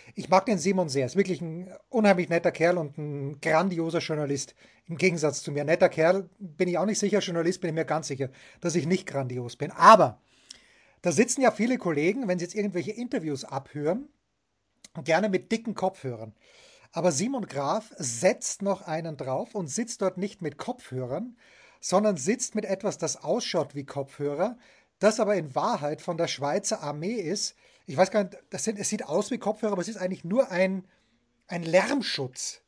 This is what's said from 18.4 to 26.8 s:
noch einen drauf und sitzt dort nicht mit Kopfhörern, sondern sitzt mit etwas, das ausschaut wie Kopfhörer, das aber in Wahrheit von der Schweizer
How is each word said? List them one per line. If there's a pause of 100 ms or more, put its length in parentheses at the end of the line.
noch
einen
drauf
und
sitzt
dort
nicht
mit
Kopfhörern, (440)
sondern
sitzt
mit
etwas,
das
ausschaut
wie
Kopfhörer, (440)
das
aber
in
Wahrheit
von
der
Schweizer